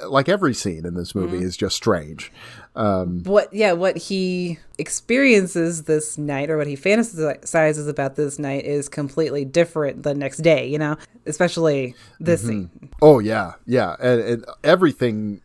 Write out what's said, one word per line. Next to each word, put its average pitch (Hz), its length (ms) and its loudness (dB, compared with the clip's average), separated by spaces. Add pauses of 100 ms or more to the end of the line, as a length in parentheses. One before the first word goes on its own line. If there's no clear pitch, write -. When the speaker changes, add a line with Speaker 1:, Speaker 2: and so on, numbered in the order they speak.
Speaker 1:
like, 139 200 2
every 180 240 2
scene 82 320 -6
in 87 100 -6
this 87 180 -8
movie 90 240 -2
Speaker 2:
Mm-hmm. 92 80 -4
Speaker 1:
is 90 120 -6
just 98 180 -2
strange. 80 560 -4 (440)
Um, 92 480 -2
Speaker 2:
What, 196 300 2
yeah, 202 200 2
what 175 240 0
he 180 600 -4 (200)
experiences 175 1040 0
this 151 340 -2
night 147 320 -4
or 156 80 -2
what 151 100 -2
he 143 100 -8
fantasizes 156 1120 0
about 139 260 -4
this 147 240 -4
night 139 260 -4
is 143 240 -4
completely 143 540 -4
different 151 600 0
the 143 120 -2
next 139 220 -6
day, 151 300 4
you 143 120 -4
know, 151 160 -2 (300)
especially 156 680 0 (260)
this 165 220 0
Speaker 1:
Mm-hmm. 113 80 -2
Speaker 2:
scene. 98 400 -8 (120)
Speaker 1:
Oh, 151 180 10
yeah, 104 340 -2 (120)
yeah. 113 340 0
And, 127 220 4
and 113 240 -4 (180)
everything 123 800 2